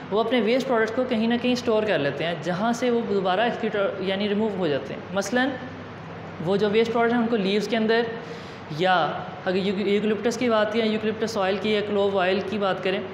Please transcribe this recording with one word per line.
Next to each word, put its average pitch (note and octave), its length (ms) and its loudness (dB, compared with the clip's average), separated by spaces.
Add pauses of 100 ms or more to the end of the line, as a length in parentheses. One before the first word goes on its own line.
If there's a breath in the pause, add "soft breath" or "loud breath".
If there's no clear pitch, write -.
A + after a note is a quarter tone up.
वो G#3 140 2
अपने A#3+ 180 2
वेस्ट B3 260 2
प्रोडक्ट्स A3 280 0
को B3+ 80 2
कहीं A3+ 240 0
ना A#3+ 100 2
कहीं B3 180 2
स्टोर G#3+ 300 0
कर F3+ 140 2
लेते C#3+ 240 0
हैं, E3 200 -4
जहाँ F#3 300 0
से B3 160 0
वो A#3 120 2
दोबारा G3 440 2
एक्सक्रीट G#3+ 520 0 (120)
यानी G3 180 0
रिमूव G3+ 300 0
हो F3+ 100 0
जाते C#3 260 -2
हैं। - 100 -10 (120)
मसलन B3 380 0 (880)
वो F#3 160 2
जो G#3 120 2
वेस्ट A3+ 220 2
प्रोडक्ट A#3 220 2
हैं A#3+ 80 4
उनको A3+ 140 0
लीव्स G3+ 320 2
के - 80 -2
अंदर, A3+ 320 2 (720 loud breath)
या F3 460 2 (220)
अगर F#3 100 2
यू-, G3 300 0
यूकलिप्टस G#3 500 0
की B3 120 0
बात G#3+ 240 2
करें, A3 180 2
यूकलिप्टस G#3+ 460 -2
ऑयल G3 200 2
की G#3+ 180 0
या G#3 60 2
क्लोव G3+ 360 0
ऑयल F#3+ 240 2
की G#3+ 160 -4
बात F#3+ 220 0
करें F#3+ 340 -2